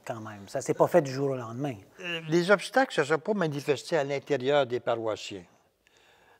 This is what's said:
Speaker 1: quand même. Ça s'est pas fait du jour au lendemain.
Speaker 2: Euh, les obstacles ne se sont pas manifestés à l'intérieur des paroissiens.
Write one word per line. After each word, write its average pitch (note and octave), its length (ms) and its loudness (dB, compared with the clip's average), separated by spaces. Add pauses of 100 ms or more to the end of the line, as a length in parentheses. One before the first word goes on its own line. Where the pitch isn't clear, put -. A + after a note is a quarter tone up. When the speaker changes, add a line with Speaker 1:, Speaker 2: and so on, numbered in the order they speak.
Speaker 1:
quand A2+ 160 -8
même. G#2 260 -14
Ça C3+ 140 -6
s'est D3+ 140 0
pas D#3 120 4
fait F3 140 4
du C#3 100 0
jour C#3 200 -2
au C3 60 -2
lendemain. A#2+ 400 -6 (240)
Speaker 2:
Euh, E3+ 280 -6
les E3+ 220 4
obstacles - 500 2
ne C#3+ 40 2
se D3 100 0
sont D3+ 40 4
pas G#3 140 -2
manifestés D3 640 0
à C#3+ 80 2
l'intérieur C#3 600 2
des A#2+ 140 -2
paroissiens. G#2+ 640 -4 (960)